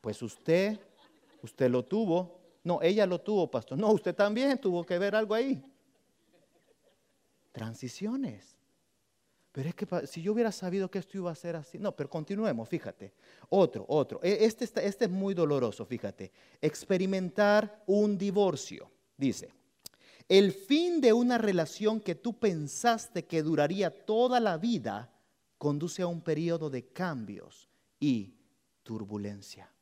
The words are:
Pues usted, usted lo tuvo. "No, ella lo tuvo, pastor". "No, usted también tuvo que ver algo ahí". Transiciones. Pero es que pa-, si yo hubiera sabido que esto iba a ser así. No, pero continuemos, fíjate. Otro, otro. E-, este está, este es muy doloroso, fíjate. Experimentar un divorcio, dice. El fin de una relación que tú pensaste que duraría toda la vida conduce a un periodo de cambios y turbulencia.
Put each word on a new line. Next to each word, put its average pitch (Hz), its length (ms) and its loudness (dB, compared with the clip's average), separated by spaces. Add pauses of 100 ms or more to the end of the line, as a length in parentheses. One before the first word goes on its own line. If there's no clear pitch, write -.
Pues 107 220 -8
usted, 185 560 0 (640)
usted 123 280 0
lo 123 140 0
tuvo. 185 560 -2 (240)
"No, 170 160 0
ella 196 260 4
lo 175 140 -2
tuvo, 196 300 0
pastor". 131 280 -4
"No, 214 140 2
usted 180 220 2
también 240 440 2
tuvo 175 260 -2
que 175 140 -2
ver 196 160 0
algo 214 200 0
ahí". 233 280 -2 (1900)
Transiciones. 127 1000 -8 (1000)
Pero 139 140 -6
es 180 80 -8
que 214 100 -6
pa-, 160 180 -4
si 165 160 -12
yo 190 120 -2
hubiera 226 180 2
sabido 185 400 -4
que 196 80 -6
esto - 180 -10
iba 180 140 -6
a 160 60 -8
ser 170 180 -8
así. 156 240 -12
No, 196 160 -4
pero 143 160 -8
continuemos, 165 580 -4
fíjate. - 460 -8 (360)
Otro, 190 380 4
otro. 143 320 0
E-, 196 240 2
este 220 200 0
está, - 180 -4
este 202 220 -2
es 185 80 -2
muy 196 200 -2
doloroso, 139 540 0
fíjate. 101 460 -10 (280)
Experimentar 190 1300 0
un 208 320 4
divorcio, 202 720 0 (260)
dice. - 380 -2 (720)
El 196 220 8
fin 330 500 0
de 240 120 8
una 247 260 4
relación 214 640 0
que 180 160 -4
tú 233 200 -6
pensaste 180 880 -2
que 160 180 0
duraría 160 600 0
toda 240 360 2
la 196 160 2
vida 127 560 -4 (440)
conduce 147 460 -4
a 175 60 -2
un 170 120 -6
periodo 165 480 -2
de 127 200 -8
cambios 123 800 -10 (320)
y 120 340 0 (480)
turbulencia. 101 1000 -10